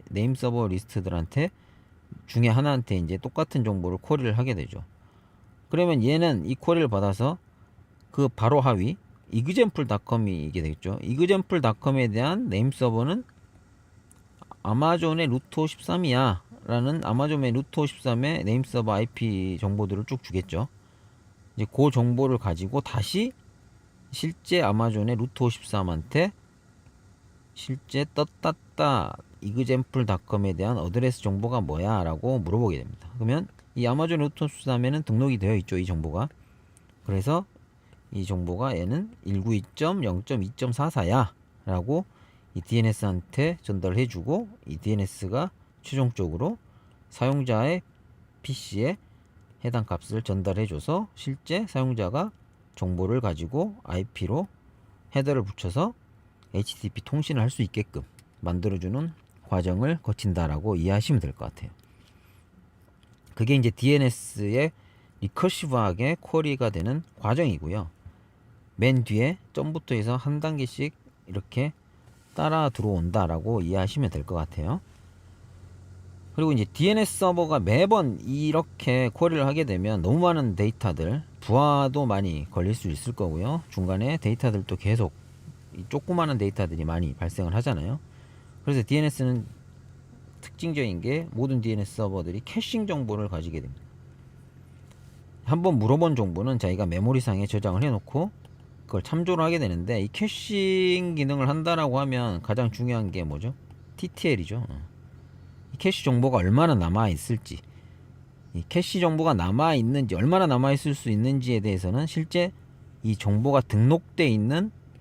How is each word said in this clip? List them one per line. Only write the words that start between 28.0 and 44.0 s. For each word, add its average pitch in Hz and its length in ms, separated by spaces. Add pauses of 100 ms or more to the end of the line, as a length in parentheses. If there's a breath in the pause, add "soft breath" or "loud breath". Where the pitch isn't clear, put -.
떴다 147 1000 (260)
이그젠플 127 640
닷컴에 101 480
대한 104 240
어드레스 117 440
정보가 110 400
뭐야? 90 420
라고 95 360
물어보게 92 380
됩니다. - 380
그러면 123 320 (280)
이 120 100
아마존 156 340
루트 147 240
오십삼에는 135 600
등록이 123 340
되어 101 200
있죠, 92 200
이 90 80
정보가. 85 440 (760 soft breath)
그래서 110 400 (640 soft breath)
이 98 140
정보가 92 520
얘는 143 340 (140)
일구이 101 380 (120)
점 170 280
영 92 200
점 120 200
이 101 120
점 127 160
사사야 117 600 (320)
라고 104 400 (480 soft breath)
이 92 80
디엔에스한테 113 1000
전달해주고 107 840 (200)